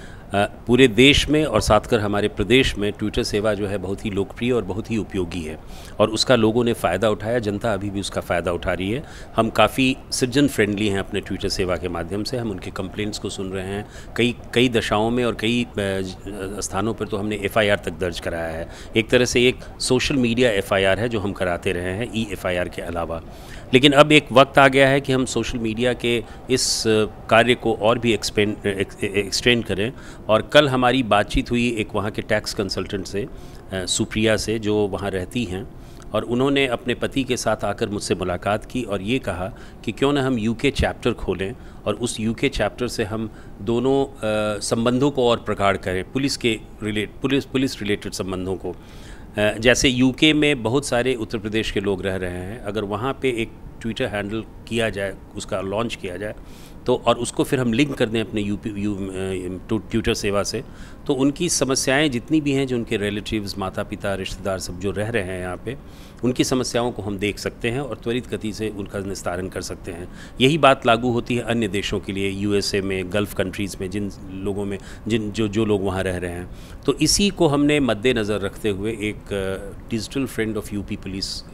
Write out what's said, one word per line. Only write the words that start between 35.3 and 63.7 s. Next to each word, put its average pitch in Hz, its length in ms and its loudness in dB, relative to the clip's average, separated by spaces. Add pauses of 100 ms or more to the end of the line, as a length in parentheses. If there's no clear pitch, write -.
हैं, 92 260 -6 (420)
और 107 100 0
उन्होंने 135 440 2
अपने 120 280 -2
पति 117 300 -2
के 123 120 -2
साथ 110 280 0
आकर 101 240 -2
मुझसे 101 260 -2
मुलाकात 92 500 -2
की 123 180 -6
और 101 200 -4
ये 120 160 0
कहा 95 340 -6 (320)
कि - 80 -4
क्यों 135 200 2
ना 143 100 2
हम 131 160 2
यूके 113 320 0
चैप्टर 107 420 0
खोलें 98 440 -4 (300)
और 107 80 0
उस - 260 -4
यूके 113 280 0
चैप्टर 113 400 0
से 113 160 -2
हम 110 280 -6 (300)
दोनों, 127 440 2
अ, 107 540 -2
संबंधों 123 500 2
को 131 180 2
और 117 80 6
प्रगाढ़ 101 400 2
करें, 92 360 -4
पुलिस 131 240 0
के 113 220 2 (240)
रिलेट-, 107 380 -4
पुलिस, 135 240 2
पुलिस 131 380 -2
रिलेटेड 101 300 -2
संबंधों 92 440 -4
को। 87 160 -8
अ, 80 40 -12 (640)
जैसे 110 500 6
यूके 131 440 6
में 147 300 4
बहुत 123 240 0
सारे 123 280 2
उत्तर 113 240 -4
प्रदेश 107 320 -2
के 107 100 -2
लोग 95 220 0
रह 95 140 -2
रहे 92 140 -4
हैं, 92 300 -8
अगर 104 240 -4
वहाँ 107 380 -4
पे 135 60 2
एक 113 200 0 (300)
Twitter 117 300 -4
हैंडल 104 360 -4 (240)
किया 113 220 0
जाए, 98 240 -4 (220)
उसका 101 240 -4
लॉन्च 101 340 -2
किया 90 220 -8
जाए, 104 180 -8 (520)
तो 127 200 2
और 117 120 4
उसको 123 260 -2
फिर 135 160 0
हम 120 120 2
लिंक 135 220 2
कर 120 140 2
दें 113 120 0
अपने 110 200 -2
यूपी, 101 300 -4
यू-, 101 260 -4
अ, 95 720 -6
टू-, 110 220 0
Twitter 113 240 0
सेवा 101 280 0
से, 110 220 -4 (420)
तो - 80 2
उनकी 175 340 2
समस्याएं 135 600 2
जितनी 127 300 0
भी 143 120 0
हैं, 135 140 2
जो 123 100 -2
उनके 113 200 -2
रिलेटिव्स, 101 640 -2
माता-पिता, 98 560 -4